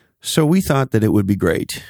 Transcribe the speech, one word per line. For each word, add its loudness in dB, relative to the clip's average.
So 0
we 2
thought -2
that 2
it 2
would 2
be 2
great -4